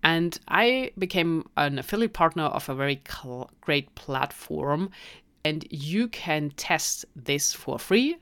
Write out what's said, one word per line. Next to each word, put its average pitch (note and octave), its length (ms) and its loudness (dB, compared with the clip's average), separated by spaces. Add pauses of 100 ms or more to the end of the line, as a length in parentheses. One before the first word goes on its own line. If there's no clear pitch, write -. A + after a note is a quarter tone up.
And E3 340 2 (120)
I B3 500 2
became E3+ 580 0
an C#3+ 220 2
affiliate A3 360 0
partner E3 300 2
of - 240 -2
a C#3 60 -4
very C#3 320 0
cl-, B2+ 440 -12 (100)
great C#3+ 340 0
platform. C#3+ 960 -2 (540)
And D#3 260 0
you E3 380 -2
can D3+ 480 -2
test - 480 0 (100)
this C#3+ 380 0
for - 260 -6
free C4 440 4